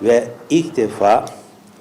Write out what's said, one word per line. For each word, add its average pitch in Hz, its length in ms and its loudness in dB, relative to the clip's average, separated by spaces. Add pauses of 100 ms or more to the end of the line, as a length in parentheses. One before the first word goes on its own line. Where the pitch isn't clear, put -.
Ve 120 260 2 (220)
ilk 160 260 -2
defa 107 480 0 (560)